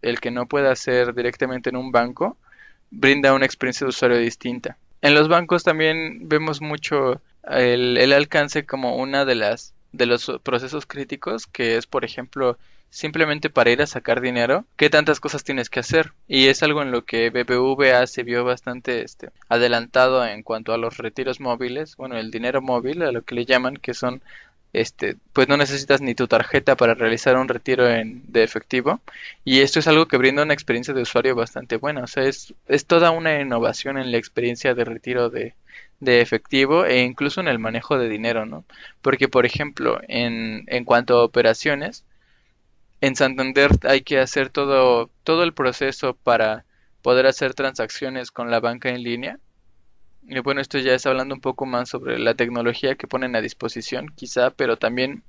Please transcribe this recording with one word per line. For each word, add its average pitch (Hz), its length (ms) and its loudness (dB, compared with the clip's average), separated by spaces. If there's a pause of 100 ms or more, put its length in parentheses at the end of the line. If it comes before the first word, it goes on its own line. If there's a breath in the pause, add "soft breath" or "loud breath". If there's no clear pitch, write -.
el 120 200 -4
que - 100 -6
no 123 160 -6
pueda 139 260 2
hacer 123 420 0
directamente 127 540 -4
en 127 80 -6
un 127 160 -8
banco, 127 460 0 (520 soft breath)
brinda 139 440 4
una 135 100 2
experiencia 127 400 -4
de 131 60 -2
usuario 123 260 2
distinta. 120 640 -4 (240)
En 143 100 4
los 151 160 6
bancos 170 360 2
también 160 680 -2
vemos 151 320 -2
mucho 147 580 -2 (300)
el, 123 480 2
el 131 160 6
alcance 147 500 0
como 127 320 -4
una 139 300 -2
de 131 80 2
las, 110 400 -2 (180)
de 123 140 0
los 120 260 0 (100)
procesos 131 440 -6
críticos, 143 600 -10
que 113 300 -2
es, 113 100 -4
por 123 200 -4
ejemplo, 127 500 -4 (380)
simplemente 156 560 -2
para 117 220 4
ir 127 100 2
a 151 60 0
sacar 120 320 -2
dinero, 123 460 0 (100)
¿qué 151 120 4
tantas 151 300 2
cosas 147 240 -8
tienes 131 260 -6
que - 120 -4
hacer? 160 320 -2 (160)
Y 135 180 4
es 131 160 4
algo 151 180 0
en 135 120 -4
lo 120 120 -2
que 117 260 0
B 123 120 -2
B 123 160 0
V 131 340 4
A 123 140 6
se 127 160 -8
vio 120 220 -2
bastante, 123 580 -4
este, - 280 -16 (180)
adelantado 120 760 2
en 107 200 -8
cuanto 113 280 -6
a 117 60 -2
los 117 200 -6
retiros 127 420 -6
móviles, 127 560 -6
bueno, 131 200 -12
el 110 140 -8
dinero 123 320 -4
móvil, 131 400 -4
a 151 80 -2
lo 120 120 -6
que - 120 -12
le 120 120 -4
llaman, 127 320 0
que - 160 -8
son, 127 280 -6 (500 loud breath)
este, - 440 -4 (160)
pues 131 160 2
no 143 80 4
necesitas 139 460 0
ni 127 120 -4
tu 120 140 -2
tarjeta 123 480 2
para 117 180 4
realizar 117 420 2
un 131 120 0
retiro 123 400 2
en, 117 400 -2
de 113 160 4
efectivo, 127 560 -2 (440 loud breath)
y 131 180 4
esto 139 180 2
es 156 80 0
algo 160 180 6
que 151 100 0
brinda 135 280 4
una 151 100 0
experiencia 123 400 -4
de 131 80 -2
usuario 127 320 0
bastante 117 440 -4
buena, 135 260 -6
o - 20 -14
sea, 135 160 -4
es, - 320 -4 (140)
es 139 180 0
toda 170 240 6
una 160 300 0
innovación 131 580 -2
en 127 140 -4
la 117 60 2
experiencia 120 540 0
de 120 120 0
retiro 120 460 -2
de, 113 240 -8 (440 loud breath)
de 123 220 4
efectivo 135 640 2
e 127 180 4
incluso 143 380 -4
en 175 80 -2
el 123 100 0
manejo 113 400 -4
de 120 100 0
dinero, 110 380 -2
¿no? 98 180 -14 (380 loud breath)
Porque, 131 240 2
por 123 200 4
ejemplo, 139 600 -2
en, 113 600 -4
en 123 160 -4
cuanto 120 340 4
a 120 60 6
operaciones, 120 800 0 (960)
en 135 160 0
Santander 131 540 4 (120)
hay 135 180 4
que 135 180 0
hacer 131 300 0
todo, 131 600 2 (140)
todo 160 180 2
el 170 100 0
proceso 135 600 -4
para 113 500 0 (380)
poder 127 240 4
hacer 131 260 0
transacciones 131 800 -6
con 120 200 -8
la 117 100 0
banca 120 280 -4
en 123 140 -6
línea. 120 360 -8 (880)
Y 131 120 -8
bueno, 139 240 -4
esto 139 160 -6
ya 131 160 2
es 131 100 -2
hablando 131 300 -2
un 127 80 -16
poco 139 240 -4
más 123 240 -6
sobre 123 280 -6
la 117 140 0
tecnología 120 640 -2
que - 120 -14
ponen 131 300 -4
a 110 60 0
disposición, 117 720 -8
quizá, 127 380 -2
pero 120 260 -2
también 127 500 -4